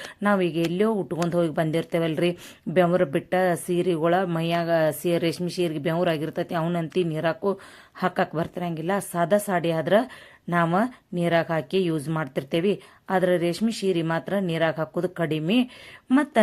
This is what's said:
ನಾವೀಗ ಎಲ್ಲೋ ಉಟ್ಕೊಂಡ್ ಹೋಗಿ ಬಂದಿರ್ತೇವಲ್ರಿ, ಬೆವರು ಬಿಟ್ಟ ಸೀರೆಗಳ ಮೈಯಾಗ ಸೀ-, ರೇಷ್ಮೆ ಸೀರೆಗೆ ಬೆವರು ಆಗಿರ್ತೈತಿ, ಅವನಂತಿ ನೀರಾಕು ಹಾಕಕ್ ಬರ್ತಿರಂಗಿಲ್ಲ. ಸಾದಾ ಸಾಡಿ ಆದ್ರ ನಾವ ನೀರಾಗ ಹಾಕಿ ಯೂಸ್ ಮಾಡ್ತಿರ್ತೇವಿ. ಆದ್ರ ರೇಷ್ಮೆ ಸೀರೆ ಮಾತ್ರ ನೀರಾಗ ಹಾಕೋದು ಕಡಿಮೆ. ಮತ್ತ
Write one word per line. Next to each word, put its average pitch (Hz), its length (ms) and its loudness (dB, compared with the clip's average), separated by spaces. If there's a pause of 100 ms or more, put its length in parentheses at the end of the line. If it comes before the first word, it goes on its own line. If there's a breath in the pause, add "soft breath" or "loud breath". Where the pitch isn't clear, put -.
(220 loud breath)
ನಾವೀಗ 185 360 2
ಎಲ್ಲೋ 180 360 2
ಉಟ್ಕೊಂಡ್ 170 420 -2
ಹೋಗಿ 170 140 2
ಬಂದಿರ್ತೇವಲ್ರಿ, 165 880 0 (300 loud breath)
ಬೆವರು 175 380 4
ಬಿಟ್ಟ 160 280 -2 (320)
ಸೀರೆಗಳ 175 580 2
ಮೈಯಾಗ 170 460 0 (320)
ಸೀ-, 170 160 2
ರೇಷ್ಮೆ 170 320 -2
ಸೀರೆಗೆ 165 300 -2
ಬೆವರು 170 300 0
ಆಗಿರ್ತೈತಿ, 160 460 -4
ಅವನಂತಿ 170 480 -2
ನೀರಾಕು 165 560 -2 (340 loud breath)
ಹಾಕಕ್ 180 420 -2
ಬರ್ತಿರಂಗಿಲ್ಲ. 170 640 -2
ಸಾದಾ 175 380 0
ಸಾಡಿ 175 340 0
ಆದ್ರ 160 220 0 (560 loud breath)
ನಾವ 170 260 2 (380 loud breath)
ನೀರಾಗ 170 320 2
ಹಾಕಿ 165 380 -2
ಯೂಸ್ 160 260 -2
ಮಾಡ್ತಿರ್ತೇವಿ. 165 720 -2 (280 loud breath)
ಆದ್ರ 185 280 2
ರೇಷ್ಮೆ 175 340 0
ಸೀರೆ 190 300 0
ಮಾತ್ರ 165 380 -2
ನೀರಾಗ 165 380 0
ಹಾಕೋದು 165 320 -2
ಕಡಿಮೆ. 170 600 0 (420 loud breath)
ಮತ್ತ 277 320 2